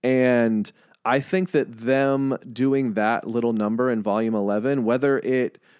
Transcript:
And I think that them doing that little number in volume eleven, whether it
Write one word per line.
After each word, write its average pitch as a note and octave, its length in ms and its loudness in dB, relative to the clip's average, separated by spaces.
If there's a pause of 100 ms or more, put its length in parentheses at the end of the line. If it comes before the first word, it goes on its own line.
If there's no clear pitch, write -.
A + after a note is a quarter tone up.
And A#2+ 680 2 (340)
I C3 160 2
think F#3 320 -2
that A#2 260 -2
them C3+ 580 0 (160)
doing C3 420 0
that G#2+ 320 0
little A#2 260 -2
number A2+ 380 0
in A2+ 120 -2
volume A2 320 0
eleven, A2 500 -2
whether B2+ 340 2
it B2+ 400 -2 (220)